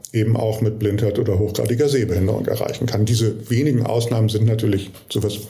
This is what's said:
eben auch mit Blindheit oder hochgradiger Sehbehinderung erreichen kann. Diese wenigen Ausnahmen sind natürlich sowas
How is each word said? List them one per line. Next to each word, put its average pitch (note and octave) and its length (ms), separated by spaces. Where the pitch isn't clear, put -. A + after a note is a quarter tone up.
eben A2+ 240
auch A2 240
mit A2 180
Blindheit G#2 400
oder G2+ 200
hochgradiger A#2 500
Sehbehinderung G#2+ 580
erreichen - 400
kann. G#2+ 180
Diese A2+ 460
wenigen B2 360
Ausnahmen A2+ 420
sind G#2+ 180
natürlich G2+ 440
sowas G#2 280